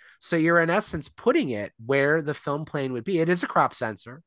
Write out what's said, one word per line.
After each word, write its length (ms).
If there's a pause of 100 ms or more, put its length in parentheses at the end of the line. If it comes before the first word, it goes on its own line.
(200)
So 160
you're 240
in 100
essence 380
putting 420
it 220 (120)
where 380
the 120
film 300
plane 280
would 120
be. 140
It 100
is 140
a 60
crop 260
sensor. 520